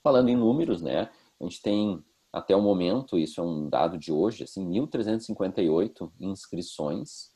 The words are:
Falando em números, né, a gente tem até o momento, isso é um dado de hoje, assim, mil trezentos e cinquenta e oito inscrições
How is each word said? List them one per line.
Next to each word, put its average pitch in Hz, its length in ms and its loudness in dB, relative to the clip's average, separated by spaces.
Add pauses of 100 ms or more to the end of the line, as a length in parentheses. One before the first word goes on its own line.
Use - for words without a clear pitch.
Falando 127 280 6
em 123 80 4
números, 120 440 2
né, 76 300 -2 (300)
a - 40 -8
gente 87 160 -10
tem 104 420 0 (280)
até - 240 0
o 101 60 6
momento, 101 580 2
isso 78 220 -2
é 85 40 -2
um 76 260 -4
dado 82 260 0
de 78 160 -6
hoje, 90 320 0
assim, 95 200 -8
mil 98 220 -2
trezentos 110 380 -2
e - 20 -16
cinquenta 101 360 -4
e 82 80 2
oito 87 500 -2
inscrições 87 1160 -8